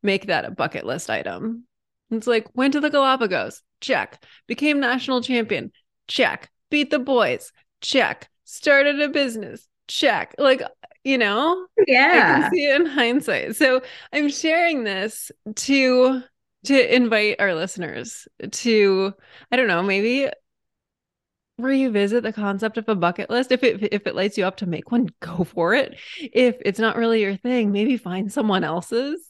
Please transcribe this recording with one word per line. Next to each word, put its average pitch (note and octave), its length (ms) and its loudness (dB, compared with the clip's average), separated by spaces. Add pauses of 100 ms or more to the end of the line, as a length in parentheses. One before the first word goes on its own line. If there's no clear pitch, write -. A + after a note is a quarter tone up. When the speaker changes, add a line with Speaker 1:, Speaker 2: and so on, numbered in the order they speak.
Speaker 1:
make G3 240 -2
that E3 180 -2
a - 60 -10
bucket - 340 -4
list C3+ 240 -6
item. G3+ 560 -6 (460)
It's A3+ 160 -6
like, A3+ 280 0
went C4+ 180 0
to D4 60 0
the D4 120 0
Galapagos, B3+ 720 0 (180)
check. D#3+ 420 -4 (220)
Became C#4+ 340 0
national B3+ 440 -2
champion, A3 480 -2 (360)
check. - 440 -2 (180)
Beat D4 220 0
the D4+ 80 0
boys, A#3+ 520 0 (300)
check. - 480 -2 (140)
Started C#4+ 580 2
a D4 80 0
business, A#3 580 -4 (200)
check. - 500 0
Like, C4+ 240 4 (420)
you C4+ 140 0
know? C4+ 480 0 (220)
Speaker 2:
Yeah. C4+ 240 4
Speaker 1:
I D#3+ 300 6
can - 100 0
see D4 180 0
it C#4 120 2
in F4 40 2
hindsight. A#3+ 680 -2
So C4 260 2 (320)
I'm D4 160 0
sharing D#4+ 540 0
this G3+ 480 -6 (240)
to, C4 680 4 (440)
to C4 300 4
invite G#3+ 440 2
our F#3+ 160 2
listeners F3 720 -8 (240)
to, G3 640 2 (380)
I A#3+ 40 0
don't B3+ 120 2
know, F3 140 2
maybe G#3+ 480 0 (1300)
revisit A#3 680 0
the A3 100 -4
concept G#3 440 -4
of A3 100 -6
a A3 80 2
bucket F3 340 -2
list. B3 220 0
If B3 120 2
it, G3+ 280 2
if G#3 140 -4
it - 100 -4
lights G3+ 220 -2
you F#3+ 80 0
up F#3+ 120 -4
to G3 100 -6
make - 240 -6
one, A#3+ 180 2 (100)
go E3+ 240 -6
for E3+ 300 0
it. - 240 -2 (220)
If B3 440 2
it's G3 160 -2
not A3 180 0
really A3+ 240 2
your G3 140 -2
thing, A#3+ 360 0
maybe A3 260 0
find F#3+ 340 -6
someone G#3 320 0
else's A#3 560 -4 (100)